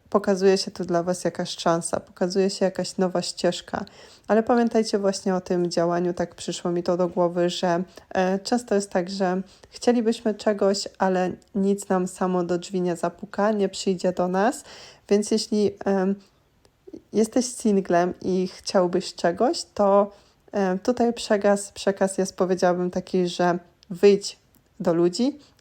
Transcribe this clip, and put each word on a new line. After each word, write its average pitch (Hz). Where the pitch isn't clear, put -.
pokazuje 196
się 196
tu 180
dla 175
was 180
jakaś 180
szansa, 170
pokazuje 190
się 196
jakaś 185
nowa 180
ścieżka, -
ale 214
pamiętajcie 226
właśnie 196
o 185
tym 175
działaniu, 175
tak 175
przyszło -
mi 175
to 175
do 175
głowy, 175
że, 175
e, 190
często 240
jest 202
tak, 180
że 190
chcielibyśmy 233
czegoś, 202
ale 185
nic 196
nam 185
samo 185
do 175
drzwi 185
nie 175
zapuka, 196
nie 202
przyjdzie 185
do 180
nas, 196
więc 208
jeśli, 214
em, 196
jesteś 226
singlem 185
i 185
chciałbyś 180
czegoś, 214
to, 202
em, 190
tutaj 240
przekaz, 202
przekaz 196
jest, 190
powiedziałabym, 180
taki, 185
że 180
wyjdź 196
do 175
ludzi 180